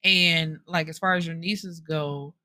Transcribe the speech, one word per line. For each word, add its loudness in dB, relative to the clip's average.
And, 4
like, -2
as -12
far 2
as 0
your -6
nieces -6
go -4